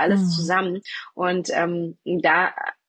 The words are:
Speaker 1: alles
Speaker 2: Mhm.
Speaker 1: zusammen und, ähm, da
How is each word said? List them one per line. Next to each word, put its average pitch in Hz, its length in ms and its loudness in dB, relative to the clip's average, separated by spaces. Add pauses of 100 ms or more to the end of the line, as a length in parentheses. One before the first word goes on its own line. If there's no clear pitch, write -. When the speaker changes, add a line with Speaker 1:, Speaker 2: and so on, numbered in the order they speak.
Speaker 1:
alles 196 220 4
Speaker 2:
Mhm. 185 80 2
Speaker 1:
zusammen 180 500 0 (320)
und, 180 400 -2
ähm, 170 460 -2 (240)
da 175 320 2 (340)